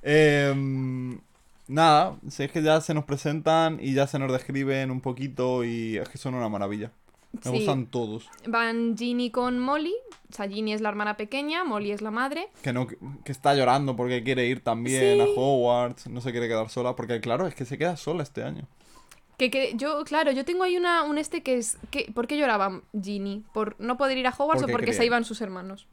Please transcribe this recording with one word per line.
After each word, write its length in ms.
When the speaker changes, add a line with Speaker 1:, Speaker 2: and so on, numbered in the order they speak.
Speaker 1:
em, 1160
nada, 500
si 160
es 80
que 100
ya 180
se 140
nos 100
presentan 760
y 140
ya 120
se 140
nos 120
describen 600
un 80
poquito 640
y 320
es 120
que 100
son 160
una 140
maravilla. 440
Me 100
Speaker 2:
Sí. 80
Speaker 1:
gustan 360
todos. 440
Speaker 2:
Van 500
Ginny 340
con 280
Molly, 340
o 20
sea, 160
Ginny 240
es 80
la 80
hermana 280
pequeña, 480
Molly 260
es 100
la 120
madre. 360
Speaker 1:
Que 100
no, 140
que, 100
que 80
está 220
llorando 420
porque 260
quiere 240
ir 160
también 540
Speaker 2:
Sí. 40
Speaker 1:
a 40
Hogwarts, 840
no 140
se 100
quiere 180
quedar 220
sola, 240
porque 260
claro, 280
es 80
que 80
se 120
queda 200
sola 260
este 220
año. 220
Speaker 2:
Que, 140
que 240
yo, 300
claro, 260
yo 160
tengo 160
ahí 160
una, 240
un 160
este 240
que 160
es, 180
que, 240
¿por 140
qué 100
lloraba 420
Ginny? 540
¿Por 280
no 180
poder 180
ir 120
a 20
Hogwarts 320
Speaker 1:
Porque 100
Speaker 2:
o 40
porque 100
Speaker 1:
quería 120
Speaker 2:
se 60
Speaker 1:
ir. 40
Speaker 2:
iban 180
sus 160
hermanos? 500